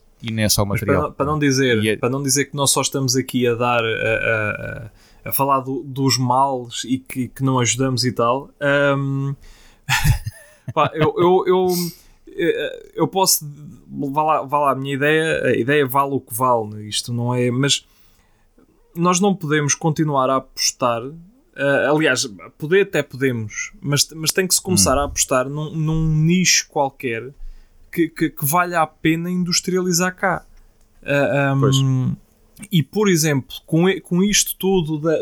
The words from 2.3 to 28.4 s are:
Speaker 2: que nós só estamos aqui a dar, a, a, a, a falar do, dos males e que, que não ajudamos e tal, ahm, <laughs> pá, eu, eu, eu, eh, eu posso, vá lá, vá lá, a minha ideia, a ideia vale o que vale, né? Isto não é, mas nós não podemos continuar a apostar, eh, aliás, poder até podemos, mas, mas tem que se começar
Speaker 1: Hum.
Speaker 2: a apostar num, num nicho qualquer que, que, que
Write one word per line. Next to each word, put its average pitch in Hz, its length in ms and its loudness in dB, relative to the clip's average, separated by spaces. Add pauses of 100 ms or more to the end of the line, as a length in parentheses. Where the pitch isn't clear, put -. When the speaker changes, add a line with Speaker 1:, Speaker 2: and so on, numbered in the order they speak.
Speaker 2:
que - 100 -12
nós 139 140 0
só 147 100 2
estamos 135 360 -2
aqui 123 300 0
a 120 80 2
dar, 120 300 0
a, 113 40 0
a, 110 1000 -2 (360)
a, - 20 -8
a - 40 -8
falar 135 280 0
do, 131 240 -6
dos 131 340 0
males 127 680 0
e 131 140 -2
que, 127 300 -8
que - 160 -8
não 131 160 2
ajudamos 123 440 0
e 120 80 0
tal, 127 380 0 (100)
ahm, 139 760 0 (520)
<laughs> - 880 -2
pá, 151 200 2
eu, 156 220 0
eu, 180 300 4
eu, 185 280 2 (600)
eh, - 580 -4
eu 165 140 0
posso, 185 380 0 (640)
vá 156 100 0
lá, 151 200 2
vá 139 160 -2
lá, 143 140 4
a - 20 0
minha 139 200 -4
ideia, 156 520 2
a 120 100 2
ideia 139 300 2
vale 139 280 0
o 127 60 0
que - 140 -14
vale, 117 400 2
né? 107 140 -14
Isto 110 240 -6
não 120 220 -2
é, 123 160 2
mas 131 360 0 (1080)
nós 175 260 2
não 202 140 2
podemos 147 400 -2
continuar 139 560 0
a 135 60 2
apostar, 120 680 -2 (540)
eh, 139 320 2
aliás, 147 380 2 (320)
poder 175 240 2
até 175 200 0
podemos, 120 760 -4
mas, 143 340 0
mas 160 180 -6
tem 190 140 0
que - 80 0
se - 80 0
começar 180 340 2
Speaker 1:
Hum. 139 40 2
Speaker 2:
a 143 40 -2
apostar 131 440 -2
num, 147 260 -6
num 160 340 0
nicho 160 600 2
qualquer 135 640 -4 (680)
que, 160 100 2
que, 160 220 -2
que - 160 -8